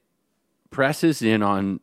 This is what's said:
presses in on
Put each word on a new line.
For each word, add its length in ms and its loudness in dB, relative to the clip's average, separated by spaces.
presses 500 0
in 220 2
on 400 -2